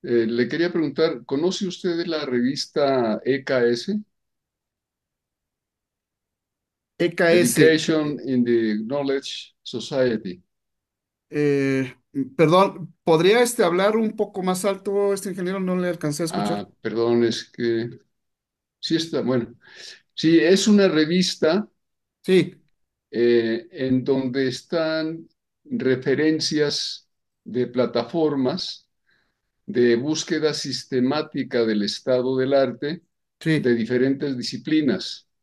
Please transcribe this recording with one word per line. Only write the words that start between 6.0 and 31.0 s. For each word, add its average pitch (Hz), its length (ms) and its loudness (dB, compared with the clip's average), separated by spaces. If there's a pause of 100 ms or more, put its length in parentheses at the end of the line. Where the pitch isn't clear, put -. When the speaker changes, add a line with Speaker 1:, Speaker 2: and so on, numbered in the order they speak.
Speaker 2:
E 175 160 0
K 196 80 -4 (220)
S. - 140 0
Speaker 1:
Education 156 680 4
in 123 220 0
the 113 400 2
Knowledge 139 680 -6 (100)
Society. 117 760 -2 (880)
Speaker 2:
Eh, 139 680 0 (420)
perdón, 180 560 4 (100)
¿podría, 226 380 4
este, 240 220 2
hablar 190 340 2
un 214 180 -2
poco 202 280 -6
más 185 220 -2
alto, 202 480 -2
este 196 160 -6
ingeniero? 185 300 -6
No 185 160 -2
le 180 140 -2
alcancé 160 340 -4
a - 40 -2
escuchar. 104 320 -4
Speaker 1:
Ah, 98 80 -12 (140)
perdón, 117 420 2
es 113 280 -2
que 117 380 -4 (880)
sí - 180 -2
está, 160 240 -4
bueno. 120 340 -2 (600)
Sí, 165 240 4
es 185 280 4
una 202 220 6
revista, 165 800 0 (540)
Speaker 2:
Sí. 185 320 2 (560)
Speaker 1:
eh, 117 600 2
en 131 320 -2
donde 131 440 0
están 160 800 -4 (380)
referencias 143 1400 -2 (340)
de 120 240 -4
plataformas 139 1200 -2 (760)
de 120 320 4
búsqueda 151 560 -2
sistemática 135 1120 -2